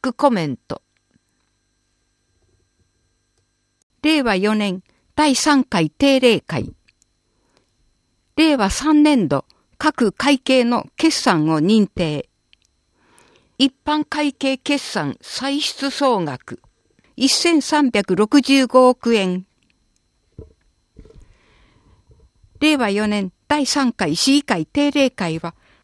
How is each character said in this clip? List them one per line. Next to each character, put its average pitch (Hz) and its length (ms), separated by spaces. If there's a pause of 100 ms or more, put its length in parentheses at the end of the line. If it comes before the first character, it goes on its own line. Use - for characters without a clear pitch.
ク 254 140
コ 285 160
メ 180 160
ン 131 100
ト。 - 240 (3250)
令 302 220
和 220 140
四 208 180
年 202 280 (320)
第 294 200
三 285 300
回 165 260
定 269 280
例 240 220
会。 131 320 (1600)
令 302 200
和 196 140
三 302 320
年 262 260
度 139 160 (320)
各 247 360
会 269 260
計 254 260
の 240 220 (100)
決 320 140
算 160 400
を 156 100
認 208 280
定。 151 420 (1300)
一 269 140 (100)
般 302 200
会 294 280
計 269 240
決 285 220
算 151 420
歳 277 400
出 - 300
総 254 300
額、 147 400 (560)
一 247 120
千 330 320
三 294 300
百 202 240
六 214 260
十 262 280
五 254 200
億 233 280
円。 185 300 (3250)
令 302 160
和 233 140
四 208 180
年 202 240 (160)
第 294 180
三 269 240
回 170 240
市 - 160
議 285 140
会 170 200
定 285 280
例 269 180
会 165 300
は、 165 160 (280)